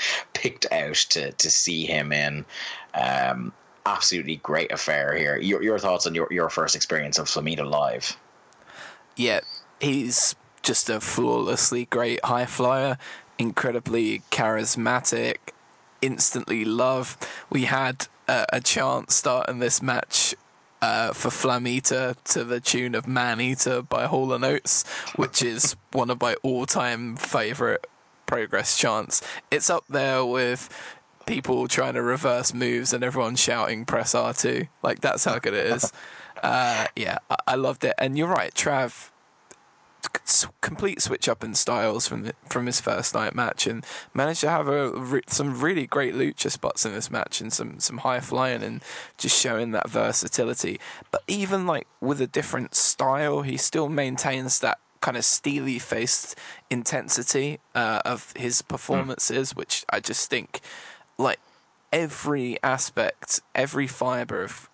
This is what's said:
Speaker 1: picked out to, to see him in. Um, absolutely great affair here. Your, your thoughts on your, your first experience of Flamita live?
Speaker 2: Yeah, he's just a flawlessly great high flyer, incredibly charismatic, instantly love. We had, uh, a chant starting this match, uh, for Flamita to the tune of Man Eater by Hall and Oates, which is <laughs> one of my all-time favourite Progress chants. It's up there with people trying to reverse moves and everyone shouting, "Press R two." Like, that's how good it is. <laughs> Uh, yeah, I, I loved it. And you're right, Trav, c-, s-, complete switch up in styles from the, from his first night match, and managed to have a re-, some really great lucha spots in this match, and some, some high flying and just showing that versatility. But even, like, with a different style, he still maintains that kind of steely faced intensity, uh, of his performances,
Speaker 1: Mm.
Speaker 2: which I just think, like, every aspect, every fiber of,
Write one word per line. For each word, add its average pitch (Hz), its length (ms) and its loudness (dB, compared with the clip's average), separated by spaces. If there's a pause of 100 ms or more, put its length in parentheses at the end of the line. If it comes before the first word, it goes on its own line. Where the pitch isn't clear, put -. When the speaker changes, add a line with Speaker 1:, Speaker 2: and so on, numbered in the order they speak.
(340)
Speaker 1:
picked - 360 -2
out 76 260 0 (140)
to, 69 220 0
to - 180 2
see 80 360 2
him 73 260 0
in. 73 320 0 (480)
Um, 65 600 0 (340)
absolutely 85 500 0
great 78 340 0
affair 73 460 0
here. 73 220 2
Your, 95 240 2
your 107 160 4
thoughts 90 280 2
on 82 80 -2
your, 82 160 0
your 85 200 2
first 78 260 0
experience 76 420 0
of 76 80 -4
Flamita 76 420 -2
live? 69 480 0 (1000)
Speaker 2:
Yeah, 113 240 2 (400)
he's 135 560 2 (260)
just - 260 2
a 110 100 2
flawlessly 120 840 2
great 120 400 0
high 123 220 2
flyer, 131 500 2 (420)
incredibly 117 800 0 (100)
charismatic, 117 1080 2 (640)
instantly 120 640 0
love. 127 540 0 (320)
We 131 160 0
had, 131 400 0 (200)
uh, 127 240 2
a 120 120 0
chant - 480 2
starting - 480 2
this 120 240 2
match, - 520 0 (460)
uh, 113 320 2
for - 160 -2
Flamita 127 880 0 (160)
to 139 120 0
the 120 160 -2
tune 123 340 0
of 113 120 -2
Man 123 360 0
Eater 127 400 0
by 123 240 0
Hall 135 260 0
and 123 100 -2
Oates, - 460 2 (280)
which - 260 2
is 117 420 2
<laughs> - 80 -20
one 123 160 0
of 123 140 0
my 120 100 4 (100)
all-time 123 720 0
favourite 117 640 0 (440)
Progress 110 540 0
chants. 110 420 2 (300)
It's 151 180 4
up 175 220 0
there 135 340 2
with 123 460 0 (560)
people 127 420 0
trying 131 240 0
to 123 100 -2
reverse 123 520 0
moves 123 400 0
and 123 100 -2
everyone 123 320 0
shouting, 113 480 2
"Press 117 300 0
R 117 180 2
two." 123 360 0 (140)
Like, - 200 0
that's - 240 2
how 120 120 0
good 104 140 -2
it 101 140 0
is. 120 300 0
<laughs> - 60 -18 (400)
Uh, 120 520 2
yeah, 95 220 -2 (140)
I, - 60 0 (120)
I 131 60 2
loved 131 300 0
it. 131 120 2
And 135 220 0
you're 165 100 2
right, 143 240 0
Trav, 131 560 0 (920)
c-, - 60 -4 (180)
s-, - 200 6 (140)
complete 190 400 -2
switch - 260 0
up 117 160 0
in 113 120 -4
styles 113 520 2
from 110 180 -4
the, 110 100 -8 (160)
from 123 160 -2
his 123 160 0
first - 320 0
night 110 200 -2
match, - 320 -2
and 113 160 -4 (300)
managed 156 300 0
to 151 80 2
have 156 180 0
a 139 220 0
re-, 131 360 -2
some 139 360 0
really 156 240 0
great 139 280 0
lucha - 360 -2
spots - 340 -2
in 107 80 -4
this 107 180 -4
match, - 300 -4
and 113 100 -8
some, - 300 -4
some - 180 -2
high 127 220 0
flying 127 420 -2
and 113 200 -8 (340)
just - 240 2
showing 117 300 0
that 107 180 0
versatility. 113 880 0 (320)
But - 180 -2
even, 190 380 0
like, 160 200 0 (140)
with 139 200 0
a 131 60 0
different 127 480 -2
style, 143 640 2
he 135 160 -2
still 147 320 2
maintains 131 720 0
that 113 180 0 (220)
kind 123 160 0
of 117 80 0
steely 135 540 2
faced - 580 -2 (320)
intensity, 131 920 0 (160)
uh, 110 300 0
of 117 320 -6
his 123 240 0
performances, 135 920 -2
Speaker 1:
Mm. - 20 -18
Speaker 2:
which - 320 -4
I 101 120 0
just - 280 -2
think, - 320 -4 (560)
like, 123 220 2 (540)
every 147 680 -2
aspect, - 800 0 (140)
every 139 320 0
fiber 123 560 -2
of, - 320 -10